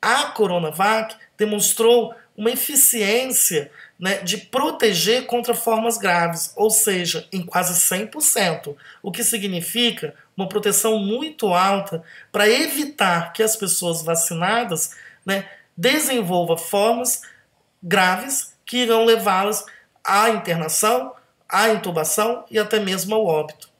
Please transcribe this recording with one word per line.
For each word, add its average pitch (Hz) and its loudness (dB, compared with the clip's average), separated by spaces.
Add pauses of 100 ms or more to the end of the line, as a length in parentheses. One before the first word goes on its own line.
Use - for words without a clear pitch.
a 240 2
Coronavac 190 0 (220)
demonstrou 220 2 (200)
uma 214 0
eficiência, 247 0 (260)
né, 190 -2
de 185 -4
proteger 240 0
contra 240 -2
formas 226 0
graves, 170 0
ou 208 2
seja, 180 0
em 190 -6
quase 175 -2
cem 190 0
por 302 -12
cento, 165 0 (260)
o - -10
que - -8
significa 202 -2 (220)
uma 185 -4
proteção 214 0
muito 220 -2
alta 190 0 (260)
para 208 4
evitar 269 0
que - -2
as 214 2
pessoas 170 -2
vacinadas, 170 -2 (280)
né, 196 -4 (280)
desenvolvam 180 0
formas 233 0 (600)
graves 190 0 (120)
que 247 -4
irão 226 4
levá-las 202 0 (380)
à 208 4
internação, 208 -2 (340)
à 208 2
intubação 202 -2
e 214 0
até 208 0
mesmo 190 -2
ao 220 2
óbito. 156 -2 (100)